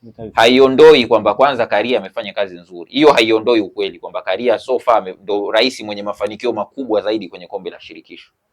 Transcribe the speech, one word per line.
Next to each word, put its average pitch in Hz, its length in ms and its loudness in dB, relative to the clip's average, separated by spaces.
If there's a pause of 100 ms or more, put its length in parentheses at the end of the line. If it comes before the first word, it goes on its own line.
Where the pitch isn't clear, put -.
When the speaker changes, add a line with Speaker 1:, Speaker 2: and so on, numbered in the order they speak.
Speaker 1:
Ni 117 100 -20
taifa. 110 280 -6
Speaker 2:
Haiondoi 131 680 6
kwamba 107 280 0
kwanza 127 320 0
Karia 110 320 -2
amefanya 98 340 -10
kazi 92 260 -8
nzuri. 87 340 -20
Hiyo 143 200 4
haiondoi 113 480 2
ukweli 95 380 -8
kwamba 87 240 -12
Karia 107 360 -2
so 127 200 -4
far 117 200 0
ame-, 92 240 -8
ndo 101 280 -4
rais 123 300 0
mwenye 104 220 -12
mafanikio 104 500 -8
makubwa 107 480 -6
zaidi 104 280 -6
kwenye 90 180 -20
kombe 92 240 -12
la - 100 -20
shirikisho. - 520 -20 (200)